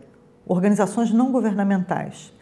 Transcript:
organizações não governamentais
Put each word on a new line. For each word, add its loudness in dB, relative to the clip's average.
organizações 2
não 2
governamentais -2